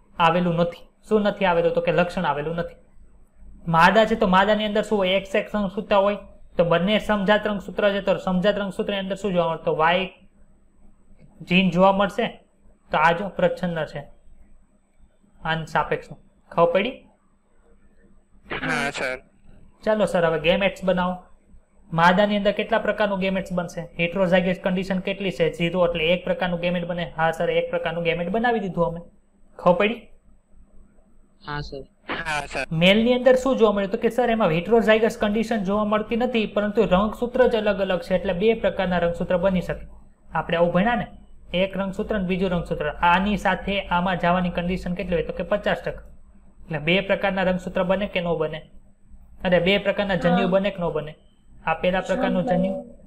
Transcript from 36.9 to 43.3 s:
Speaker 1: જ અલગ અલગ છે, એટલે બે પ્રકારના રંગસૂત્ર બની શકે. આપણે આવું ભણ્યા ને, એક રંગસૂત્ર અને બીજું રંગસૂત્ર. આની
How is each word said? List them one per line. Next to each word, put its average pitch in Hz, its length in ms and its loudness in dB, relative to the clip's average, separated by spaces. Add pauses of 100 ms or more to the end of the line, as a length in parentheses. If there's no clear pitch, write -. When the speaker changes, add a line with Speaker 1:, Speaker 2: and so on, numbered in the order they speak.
Speaker 1:
જ 233 80 2
અલગ 208 240 0
અલગ 190 200 0
છે, 185 140 -2
એટલે 180 180 -2
બે 214 220 2
પ્રકારના 185 440 -2
રંગસૂત્ર 170 400 -2
બની 185 220 2
શકે. - 260 -8 (460)
આપણે 165 240 -2
આવું 170 160 2
ભણ્યા 202 220 2
ને, 202 120 -4 (460)
એક 185 240 -2
રંગસૂત્ર 196 380 -4
અને 190 120 -2
બીજું 185 240 -2
રંગસૂત્ર. 165 380 -4
આની 185 480 2